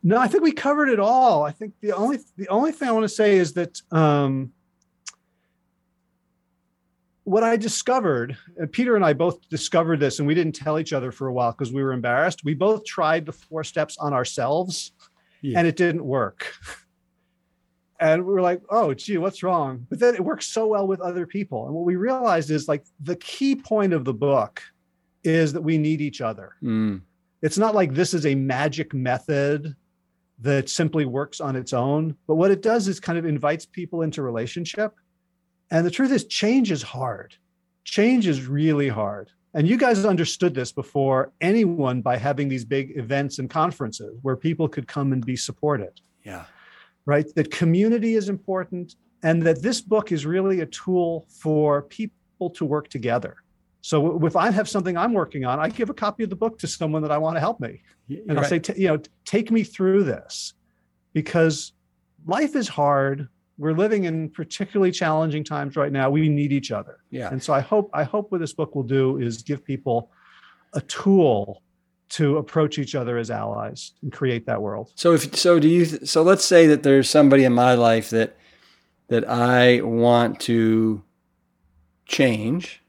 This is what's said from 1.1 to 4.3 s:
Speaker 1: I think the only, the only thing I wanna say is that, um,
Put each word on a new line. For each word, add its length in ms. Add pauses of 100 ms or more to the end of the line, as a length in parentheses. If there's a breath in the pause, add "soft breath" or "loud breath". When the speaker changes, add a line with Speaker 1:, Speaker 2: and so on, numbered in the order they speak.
Speaker 1:
I 80
think 300
the 100
only, 280 (180)
the 120
only 220
thing 160
I 40
wanna 180
say 280
is 160
that, 280 (100)
um, 600 (2750)